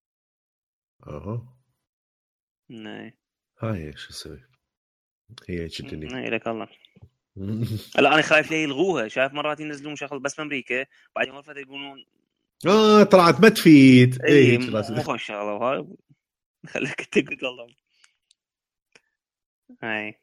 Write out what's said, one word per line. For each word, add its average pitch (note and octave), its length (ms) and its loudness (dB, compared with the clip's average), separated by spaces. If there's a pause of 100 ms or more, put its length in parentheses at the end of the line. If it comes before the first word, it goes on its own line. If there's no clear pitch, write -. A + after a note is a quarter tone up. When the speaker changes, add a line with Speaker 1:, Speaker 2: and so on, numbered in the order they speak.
(1080)
Speaker 1:
أها. F#2+ 500 -14 (1120)
Speaker 2:
نعم. G#2+ 400 -16 (480)
Speaker 1:
هاي F2+ 380 -10
شو - 140 -20
اسوي؟ D2+ 340 -20 (1040)
هي F2 140 -10
هيك E2 180 -14
الدنيا. D#2 280 -14
Speaker 2:
نعم، B2+ 160 -12
إلك A2+ 240 -8
الله. A2 200 -10 (680)
Speaker 1:
<laughs> G#2+ 680 -10
Speaker 2:
لا، C#3 120 2
أنا D#3 80 2
خايف D3+ 280 0
لا D#3+ 60 -6
يلغوها. D3+ 520 -4
شايف C3 240 -4
مرات D3 280 -8
ينزلون D3 360 -14
شغل C#3+ 220 -12
بس C3+ 160 -8
بأمريكا، C3+ 520 -8 (300)
بعدين B2 160 -6
مرة C#3 80 -20
فترة C#3+ 200 -20
يقولون C#3 440 -18 (640)
Speaker 1:
آه، G#3+ 360 6
طلعت F3 380 6
ما G#3+ 80 8
تفيد. C3 720 8
Speaker 2:
إيه، - 100 2
Speaker 1:
إيه، C3 200 8
هيك A#2+ 80 0
Speaker 2:
مو، B2 100 -6
Speaker 1:
لازم. A2 240 -4
Speaker 2:
مو A2 80 -4
خوش B2+ 220 -8
شغلة، G#2 300 -8
وهاي. C3+ 320 -6 (420)
<laughs> - 440 -20
خليك - 280 -8
أنت - 300 -4
قلت - 120 -16
الله. B2 240 -12 (2250)
هاي. G#2+ 400 -8